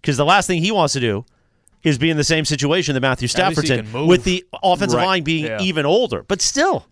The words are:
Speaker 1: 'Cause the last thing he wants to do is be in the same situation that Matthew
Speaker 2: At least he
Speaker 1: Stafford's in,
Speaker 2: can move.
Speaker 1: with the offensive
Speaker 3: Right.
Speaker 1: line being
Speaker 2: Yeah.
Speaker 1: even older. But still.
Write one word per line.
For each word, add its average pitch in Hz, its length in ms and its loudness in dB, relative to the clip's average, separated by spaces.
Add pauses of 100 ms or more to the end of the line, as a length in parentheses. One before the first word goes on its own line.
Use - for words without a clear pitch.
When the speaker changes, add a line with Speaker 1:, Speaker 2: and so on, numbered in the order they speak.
Speaker 1:
'Cause 143 140 0
the 143 80 2
last 185 200 4
thing 175 160 -2
he 196 100 0
wants 170 220 0
to 139 60 -4
do 113 240 -2 (600)
is 147 140 2
be 151 120 0
in 156 80 0
the 147 80 0
same 160 180 0
situation 147 520 -2
that 131 60 0
Matthew 127 260 0
Speaker 2:
At - 100 -2
least - 0 -
he 185 40 0 (260)
Speaker 1:
Stafford's - 20 -2
in, 117 160 0
Speaker 2:
can 107 80 -14
move. 143 160 -2
Speaker 1:
with 180 160 4
the 180 180 -2 (180)
offensive 185 380 2
Speaker 3:
Right. 180 60 2
Speaker 1:
line 185 180 0
being 156 220 -2
Speaker 2:
Yeah. 110 160 -6
Speaker 1:
even 160 240 -2
older. 185 420 0
But 196 140 -2
still. - 500 0